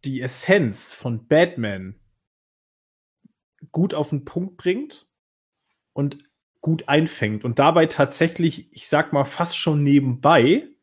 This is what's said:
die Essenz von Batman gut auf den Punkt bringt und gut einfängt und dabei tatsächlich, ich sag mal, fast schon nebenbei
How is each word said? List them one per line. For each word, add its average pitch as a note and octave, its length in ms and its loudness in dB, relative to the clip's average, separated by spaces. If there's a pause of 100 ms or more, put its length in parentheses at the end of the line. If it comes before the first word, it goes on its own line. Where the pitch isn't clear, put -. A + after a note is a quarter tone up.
die C3 160 -6
Essenz B2+ 720 0
von A#2 360 -8
Batman A2 640 0 (1800)
gut E3+ 240 0
auf D3+ 160 -4
den C#3+ 140 -6
Punkt F3+ 320 -10
bringt A3 500 -6 (880)
und C#3+ 260 -4 (420)
gut D#3+ 280 -2
einfängt C#3 560 0
und A#2+ 140 -4
dabei E3 280 4
tatsächlich, E3 880 -2
ich - 160 -16
sag D3+ 240 0
mal, C#3 120 2
fast E3+ 320 -6
schon D3+ 260 0
nebenbei C#3+ 840 4 (140)